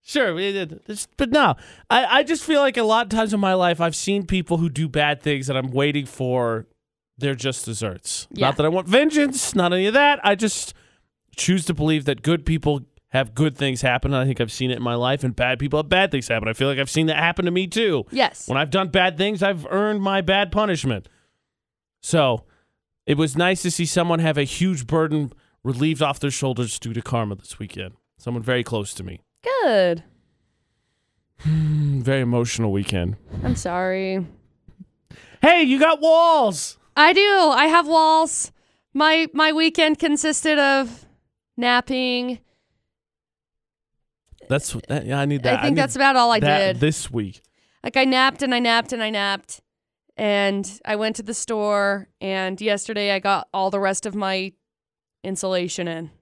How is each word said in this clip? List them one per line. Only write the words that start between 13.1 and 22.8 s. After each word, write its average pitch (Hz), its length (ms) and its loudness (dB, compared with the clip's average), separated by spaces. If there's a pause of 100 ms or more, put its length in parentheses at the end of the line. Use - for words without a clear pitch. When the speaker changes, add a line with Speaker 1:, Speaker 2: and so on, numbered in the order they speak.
Speaker 1:
good 147 220 0
things 135 240 -2
happen. 131 320 0
And 131 80 2
I 131 40 0
think 131 140 -2
I've 113 120 -2
seen 127 200 -4
it 120 60 -4
in 117 60 -6
my 120 120 -2
life, 127 300 -2
and 123 100 -2
bad 123 240 0
people 143 200 -2
have 151 100 -4
bad 190 200 2
things 131 200 -4
happen. 110 180 -2
I 110 60 -2
feel 135 160 0
like 135 100 -2
I've 135 100 -4
seen 160 180 0
that 151 100 0
happen 170 280 0
to 175 60 0
me 185 160 -2
too. 180 440 0
Speaker 2:
Yes. - 360 -2
Speaker 1:
When 127 100 -2
I've 147 140 -2
done 190 160 0
bad 180 300 2
things, 196 260 -2
I've 185 260 -2
earned 208 320 0
my 196 200 0
bad 190 320 0
punishment. 160 560 -2 (920)
So 135 440 0 (600)